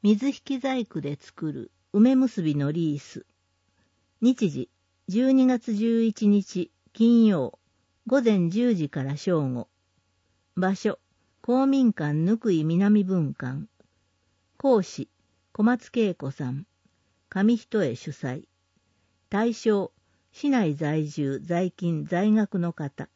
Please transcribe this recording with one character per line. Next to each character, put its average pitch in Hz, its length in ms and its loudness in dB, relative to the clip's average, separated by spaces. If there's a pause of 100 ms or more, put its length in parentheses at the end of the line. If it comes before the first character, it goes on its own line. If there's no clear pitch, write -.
水 214 280 2
引 269 300 -8
細 262 240 -4
工 165 160 -10
で 143 140 -6
作 - 380 -12
る 131 180 -12 (220)
梅 240 240 6
結 254 260 0
び 151 140 0
の 143 160 -2
リ 160 240 -2
ー - 20 -8
ス。 - 260 -16 (960)
日 226 300 2
時、 131 180 -8 (380)
十 240 240 0
二 262 160 4
月 240 300 -2
十 226 260 0
一 220 240 0
日、 196 460 0 (200)
金 226 340 4
曜、 160 340 0 (480)
午 262 120 4
前 202 300 2
十 233 240 0
時 160 140 -2
か 139 160 -6
ら 139 120 -6
正 156 320 -2
午。 123 200 -8 (880)
場 185 180 0
所、 - 240 -4 (420)
公 262 280 0
民 262 240 4
館 147 220 -4
ぬ 170 220 0
く 226 160 -2
い 160 120 2
南 196 400 2
分 175 280 -2
館。 135 360 -10 (880)
講 247 260 2
師、 - 260 -10 (440)
小 - 100 -2
松 240 320 0
恵 214 200 0
子 135 180 -10
さ 131 180 -8
ん。 139 160 -10 (640)
紙 214 280 2
一 214 280 -4
重 123 100 -2
主 - 160 -12
催。 135 380 -10 (840)
対 226 220 0
象、 208 400 -2 (400)
市 - 180 -4
内 202 240 2
在 151 320 -2
住、 143 320 -4
在 175 320 -2
勤、 160 360 -4
在 190 260 0
学 214 260 0
の 170 140 -2
方。 - 440 -10